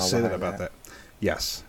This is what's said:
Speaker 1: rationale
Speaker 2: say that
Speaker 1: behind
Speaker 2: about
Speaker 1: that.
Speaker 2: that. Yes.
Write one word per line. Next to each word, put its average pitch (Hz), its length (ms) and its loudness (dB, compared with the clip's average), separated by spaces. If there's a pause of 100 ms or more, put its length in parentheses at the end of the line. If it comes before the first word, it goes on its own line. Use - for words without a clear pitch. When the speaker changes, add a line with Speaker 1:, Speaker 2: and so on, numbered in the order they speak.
Speaker 1:
rationale 92 60 4
Speaker 2:
say 92 140 4
that - 60 -
Speaker 1:
behind 90 140 -2
Speaker 2:
about 87 160 0
Speaker 1:
that. - 140 -6
Speaker 2:
that. - 0 - (480)
Yes. - 480 0